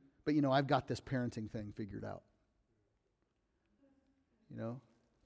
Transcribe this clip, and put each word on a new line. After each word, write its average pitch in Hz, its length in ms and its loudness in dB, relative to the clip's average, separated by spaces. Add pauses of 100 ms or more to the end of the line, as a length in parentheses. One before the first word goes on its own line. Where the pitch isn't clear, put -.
(240)
but, 151 100 2
you 151 80 4
know, 135 100 4
I've 139 140 6
got 135 200 4
this 120 140 -2
parenting 120 500 -4
thing 104 220 -8
figured 107 320 -8
out. 98 180 -8 (2250)
You - 80 -14
know, 117 240 -6 (460)